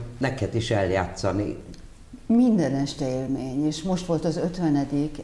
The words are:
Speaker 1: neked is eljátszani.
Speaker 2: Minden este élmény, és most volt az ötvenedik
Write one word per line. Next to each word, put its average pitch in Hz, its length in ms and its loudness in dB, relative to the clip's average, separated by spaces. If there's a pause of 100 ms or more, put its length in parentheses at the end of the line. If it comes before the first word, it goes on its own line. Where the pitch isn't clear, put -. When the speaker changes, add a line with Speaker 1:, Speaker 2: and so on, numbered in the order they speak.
(180)
Speaker 1:
neked 127 360 0
is 110 160 0
eljátszani. 95 840 0 (720)
Speaker 2:
Minden 220 480 4
este 139 340 -2
élmény, 131 580 -2
és 151 160 -2
most 180 240 -2
volt 170 180 0
az 165 120 0
ötvenedik 147 880 0